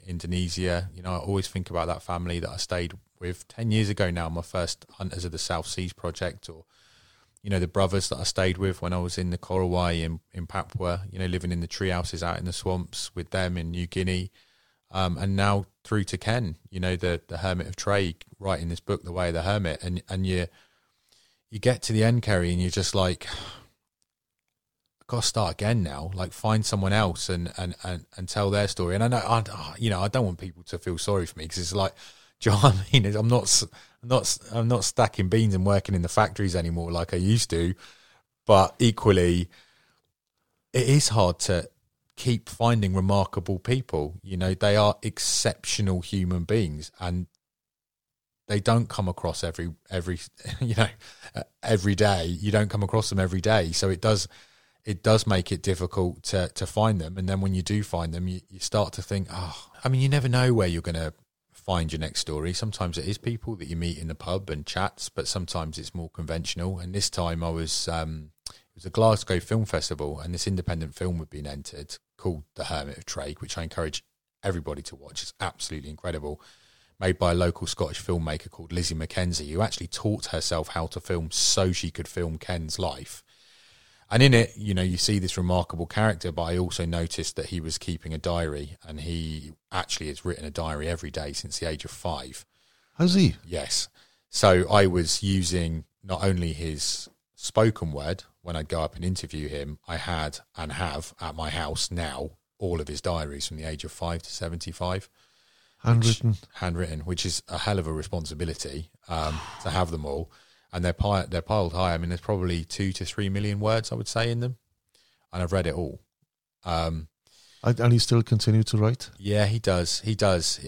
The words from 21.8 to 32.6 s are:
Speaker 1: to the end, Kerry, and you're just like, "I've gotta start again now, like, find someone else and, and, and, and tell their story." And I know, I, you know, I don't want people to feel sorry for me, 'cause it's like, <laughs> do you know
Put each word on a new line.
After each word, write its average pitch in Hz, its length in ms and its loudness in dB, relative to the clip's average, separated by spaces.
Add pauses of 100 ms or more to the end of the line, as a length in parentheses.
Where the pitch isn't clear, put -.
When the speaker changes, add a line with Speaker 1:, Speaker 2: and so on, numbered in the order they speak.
Speaker 1:
to - 100 -2
the 110 100 6
end, 117 200 4
Kerry, 87 280 2
and 87 80 2
you're 87 120 0
just 95 240 -2
like, 92 320 2 (1700)
"I've - 80 -20
gotta 120 200 -2
start 95 260 0
again 107 300 0
now, 73 320 -6
like, 92 180 -4
find 107 320 2
someone 95 260 0
else 101 380 2
and, 87 260 -2
and, 87 280 -6
and, 90 220 -6 (120)
and 95 100 -8
tell 104 220 0
their 101 180 2
story." 90 280 -2
And 104 80 2
I 117 40 4
know, 123 100 2
I, 110 600 -2
you 117 140 0
know, 92 100 0
I 98 60 2
don't 120 180 2
want 90 140 -4
people 87 240 -12
to - 160 -8
feel 87 180 -4
sorry 92 300 0
for - 100 -14
me, 80 100 -10
'cause 90 120 -8
it's 87 160 -4
like, 95 180 0 (220)
<laughs> - 260 -20
do - 80 4
you 104 60 8
know 101 60 4